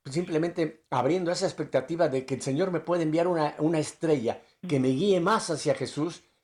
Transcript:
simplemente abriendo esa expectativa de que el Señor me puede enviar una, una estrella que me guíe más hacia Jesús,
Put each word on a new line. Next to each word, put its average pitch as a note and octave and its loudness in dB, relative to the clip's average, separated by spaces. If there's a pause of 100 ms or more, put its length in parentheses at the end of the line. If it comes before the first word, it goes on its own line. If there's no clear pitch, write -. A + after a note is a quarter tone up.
simplemente E3+ -2
abriendo E3 0
esa F3+ -2
expectativa D#3 0
de C3 -2
que C3+ -2
el A2+ -10
Señor E3 0
me E3 -2
puede E3+ 0
enviar D#3+ 2
una, D#3 0
una D#3 2
estrella D3+ 0 (260)
que C#3+ 2
me C3 4
guíe F3+ 4
más G3 2
hacia D3 0
Jesús, D3 -4 (200)